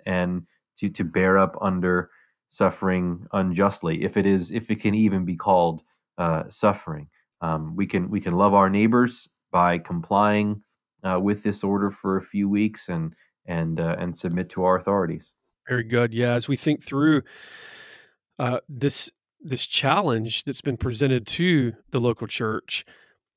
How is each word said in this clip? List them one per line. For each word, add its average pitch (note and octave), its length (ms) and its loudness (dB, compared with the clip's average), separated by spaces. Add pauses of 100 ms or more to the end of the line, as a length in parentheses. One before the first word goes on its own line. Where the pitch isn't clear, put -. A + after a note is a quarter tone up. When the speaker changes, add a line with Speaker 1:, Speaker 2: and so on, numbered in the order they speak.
Speaker 1:
and F2+ 400 -2 (300)
to, G#2 120 -4
to - 160 -4
bear F#2 320 2
up F#2+ 240 4
under F2+ 500 0 (380)
suffering F2+ 840 0
unjustly, F#2 720 0
if F2+ 120 -2
it G2 100 2
is, F#2+ 260 0
if A2 180 -6
it G#2+ 100 -4
can G#2 140 -2
even G2 300 2
be F2 120 -4
called, E2+ 460 2 (360)
uh, E2 300 0
suffering. E2 600 -2 (320)
Um, D#2+ 340 -4
we F#2+ 120 -2
can, F#2 220 -2
we G2+ 120 -2
can F2 160 -4
love G2 180 4
our G2 160 6
neighbors A#2 580 2 (220)
by F2 280 2
complying, G#2 840 0 (400)
uh, F#2 180 0
with G2+ 220 0
this G#2 220 -4
order G2 260 0
for F#2+ 260 -4
a F#2 60 -2
few G2+ 260 -4
weeks G#2+ 400 -2
and, E2 260 -6 (300)
and, E2 360 -4
uh, E2 180 -2
and F2 180 -6
submit F2 340 -4
to F#2 140 -4
our F#2 120 4
authorities. F2+ 580 -2 (340)
Speaker 2:
Very A#2+ 160 -2
good. A#2 300 0
Yeah, A#2+ 180 2
as A#2+ 160 -2
we C#3 80 0
think - 260 0
through, C#3+ 400 2 (1160)
uh, B2+ 300 -2
this, C#3 420 -2 (300)
this C3+ 260 -4
challenge C3 760 0
that's C3+ 180 -6
been C3+ 160 -2
presented B2+ 480 0
to D3+ 480 2 (160)
the B2 100 0
local A#2 260 0
church, - 580 -4 (520)